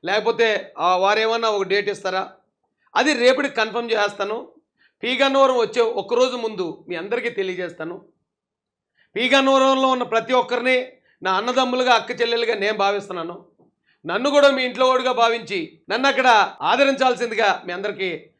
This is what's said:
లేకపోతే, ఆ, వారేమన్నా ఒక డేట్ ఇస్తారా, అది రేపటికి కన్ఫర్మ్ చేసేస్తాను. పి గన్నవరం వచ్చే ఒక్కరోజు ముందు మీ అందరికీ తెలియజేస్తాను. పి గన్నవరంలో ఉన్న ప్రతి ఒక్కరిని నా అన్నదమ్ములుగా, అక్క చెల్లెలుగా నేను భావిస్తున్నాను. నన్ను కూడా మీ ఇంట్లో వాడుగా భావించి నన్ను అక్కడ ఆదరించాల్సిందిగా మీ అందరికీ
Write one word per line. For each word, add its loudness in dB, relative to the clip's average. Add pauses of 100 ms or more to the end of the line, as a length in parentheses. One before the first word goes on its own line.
లేకపోతే, 0
ఆ, 2
వారేమన్నా 0
ఒక 0
డేట్ -2
ఇస్తారా, -6 (640)
అది 2
రేపటికి 2
కన్ఫర్మ్ -2
చేసేస్తాను. -4 (520)
పి -2
గన్నవరం 4
వచ్చే 0
ఒక్కరోజు 0
ముందు -8
మీ -8
అందరికీ -6
తెలియజేస్తాను. -8 (1080)
పి 0
గన్నవరంలో 4
ఉన్న 0
ప్రతి -2
ఒక్కరిని 0 (320)
నా -2
అన్నదమ్ములుగా, 0
అక్క 0 (100)
చెల్లెలుగా 0
నేను -4
భావిస్తున్నాను. -4 (600)
నన్ను -2
కూడా 6
మీ -2
ఇంట్లో 0
వాడుగా 0
భావించి -2
నన్ను 0
అక్కడ 4
ఆదరించాల్సిందిగా 0
మీ -8
అందరికీ -8 (100)